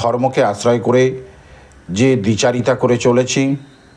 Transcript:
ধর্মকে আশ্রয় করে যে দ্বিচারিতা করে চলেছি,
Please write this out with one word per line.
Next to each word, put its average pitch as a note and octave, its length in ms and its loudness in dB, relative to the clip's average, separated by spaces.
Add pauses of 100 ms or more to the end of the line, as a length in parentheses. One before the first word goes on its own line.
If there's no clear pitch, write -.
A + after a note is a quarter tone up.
ধর্মকে B2 400 -2 (100)
আশ্রয় A#2 360 0
করে B2 180 2 (920)
যে C3 100 4 (160)
দ্বিচারিতা A#2+ 580 0
করে B2 140 2 (100)
চলেছি, B2+ 360 0 (540)